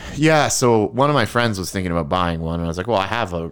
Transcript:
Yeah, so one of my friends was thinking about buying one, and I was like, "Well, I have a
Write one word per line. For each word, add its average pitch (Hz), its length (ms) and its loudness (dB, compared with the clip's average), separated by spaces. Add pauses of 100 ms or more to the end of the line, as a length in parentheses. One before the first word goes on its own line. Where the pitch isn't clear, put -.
(160)
Yeah, 147 320 4
so 113 380 4
one 131 240 2
of 147 40 2
my 117 120 2
friends 117 320 0
was 87 120 -6
thinking 90 220 -2
about 82 160 0
buying 85 320 0
one, 82 200 -4
and 85 40 -4
I 82 40 -2
was 82 100 -4
like, 92 80 -4
"Well, 113 100 0
I 95 120 0
have 110 260 -4
a 82 180 -6